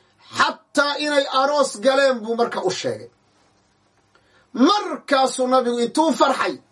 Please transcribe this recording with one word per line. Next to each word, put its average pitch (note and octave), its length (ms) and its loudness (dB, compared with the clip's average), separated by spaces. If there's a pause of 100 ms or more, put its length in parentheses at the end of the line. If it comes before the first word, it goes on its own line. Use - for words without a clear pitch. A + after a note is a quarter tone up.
(380)
Xataa - 600 -2
inay D4 340 0
aroos C#4 480 0
galeen C4 400 2
buu A3+ 140 -6
marka A#3 280 -2
u F3+ 80 -2
sheegay. A2 400 -8 (1400)
Markaasuu C4+ 920 0
nabigu A#3+ 340 2
intuu D4 320 2
farxay A#3+ 420 0 (180)